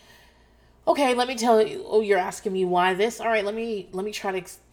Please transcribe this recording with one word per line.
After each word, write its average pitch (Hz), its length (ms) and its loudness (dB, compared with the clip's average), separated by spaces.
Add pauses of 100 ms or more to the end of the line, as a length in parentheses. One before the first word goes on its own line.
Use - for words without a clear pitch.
(880)
"Okay, 254 260 2
let 247 140 0
me 262 80 -6
tell 226 260 4
you, - 260 -2
oh, 214 140 2
you're 202 160 4
asking 196 360 -4
me 190 120 0
why 180 300 2
this? 220 240 -2
All 220 80 -6
right, 220 180 0
let 208 80 -4
me, 220 380 -8
let 185 120 -6
me 214 80 -6
try 208 200 -6
to 190 80 -4
ex-, - 180 -12 (160)